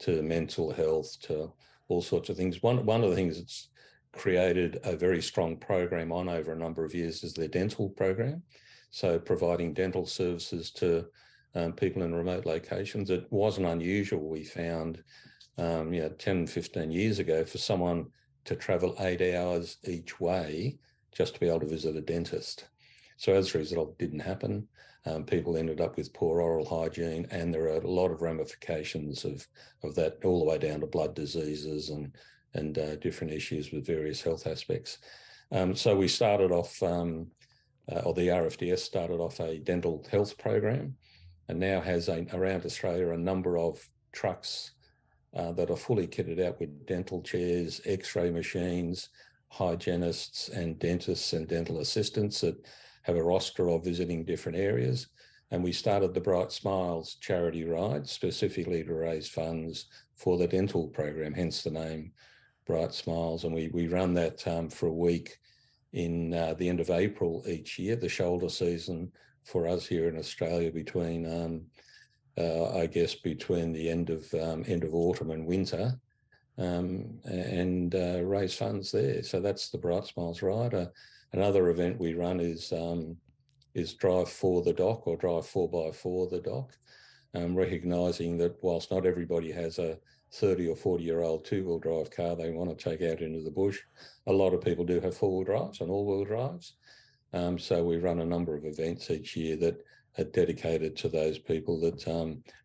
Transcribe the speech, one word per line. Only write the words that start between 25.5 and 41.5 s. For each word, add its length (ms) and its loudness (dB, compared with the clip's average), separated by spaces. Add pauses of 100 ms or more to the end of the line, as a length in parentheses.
ended 240 0
up 160 0
with 180 -6
poor 260 2
oral 240 2
hygiene, 640 -2
and 220 -2
there 120 0
are 160 2
a 60 -2
lot 240 4
of 120 -4
ramifications 1000 -4
of, 220 -6 (360)
of 140 -8
that 280 0
all 140 6
the 80 4
way 120 4
down 220 -2
to 60 -2
blood 280 -2
diseases 760 -4
and, 260 -8 (380)
and, 240 -4
uh, 180 -2
different 360 -4
issues 400 -4
with 120 -4
various 380 -2
health 240 -2
aspects. 520 -4 (520)
Um, 240 2
so 200 4
we 140 6
started 420 4
off, 320 0
um, 440 0 (640)
uh, 160 -2
or 80 2
the 160 4
R 160 4
F 100 -4
D 160 -2
S 100 2
started 340 -2
off 240 -4
a 180 -4
dental 520 0
health 280 2
program, 560 0 (540)
and 100 -2